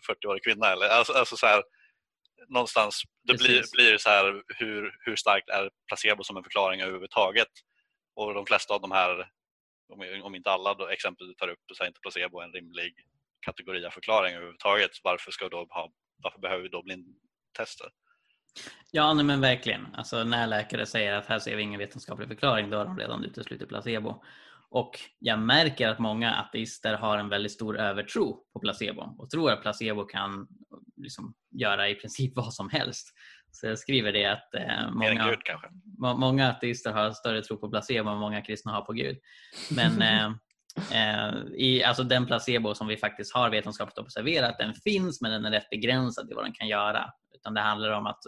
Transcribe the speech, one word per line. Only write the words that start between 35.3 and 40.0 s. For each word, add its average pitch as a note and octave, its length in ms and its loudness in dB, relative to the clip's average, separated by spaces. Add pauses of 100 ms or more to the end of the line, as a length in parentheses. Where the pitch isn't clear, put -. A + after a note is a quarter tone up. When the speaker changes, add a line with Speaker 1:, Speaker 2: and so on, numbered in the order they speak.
Speaker 1:
Gud, A#2+ 140 0
kanske. D#2+ 240 -8 (300)
Speaker 2:
må-, B2 180 0
många C3 320 6
ateister A#2+ 440 -2
har G#2+ 200 2
större A2 300 -2
tro G#2 180 -8
på G#2 100 -8
placebo G#2+ 400 -2
än G#2 80 -4
många G#2 240 -4
kristna G#2+ 300 -8
har G#2 100 -2
på A2+ 100 -10
Gud. B2+ 240 -4 (540)
Men, A2+ 320 4